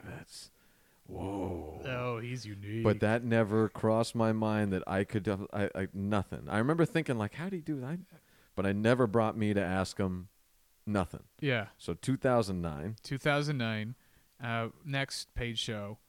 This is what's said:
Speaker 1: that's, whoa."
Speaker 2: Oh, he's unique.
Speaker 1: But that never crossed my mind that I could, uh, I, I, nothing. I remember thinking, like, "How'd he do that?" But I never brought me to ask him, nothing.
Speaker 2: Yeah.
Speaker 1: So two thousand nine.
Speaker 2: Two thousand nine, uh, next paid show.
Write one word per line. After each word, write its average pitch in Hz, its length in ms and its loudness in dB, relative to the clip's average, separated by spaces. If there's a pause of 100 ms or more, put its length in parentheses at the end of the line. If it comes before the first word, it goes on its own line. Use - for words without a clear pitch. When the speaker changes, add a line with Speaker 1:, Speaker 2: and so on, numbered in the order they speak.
Speaker 1:
that's, - 480 -16 (560)
whoa." 90 800 -6
Speaker 2:
Oh, 123 340 -4
he's 120 260 -8
unique. 104 380 -4
Speaker 1:
But 107 160 6
that 113 240 4
never 110 460 4
crossed 110 460 2
my 113 180 4
mind 107 400 2
that 92 120 0
I 98 200 2
could, 101 220 -2
uh, 101 100 2 (160)
I, 101 200 0
I, 95 200 -2
nothing. 98 560 -2
I 101 100 0
remember 156 260 4
thinking, 151 320 0
like, 107 180 -2
"How'd 180 180 -6
he 175 80 -4
do 151 180 -4
that?" 139 200 -6 (560)
But 95 100 0
I 98 80 2
never 117 340 4
brought 110 300 2
me 107 160 2
to 101 100 2
ask 92 340 0
him, 92 300 -2 (600)
nothing. 101 360 -2 (160)
Speaker 2:
Yeah. 123 280 0 (100)
Speaker 1:
So - 160 -6
two 131 240 -2
thousand 107 440 2
nine. 82 420 -4
Speaker 2:
Two 139 160 -6
thousand 147 400 0
nine, 113 360 -4 (480)
uh, 117 260 -2 (160)
next 139 500 -4
paid 117 240 -4
show. 104 500 -6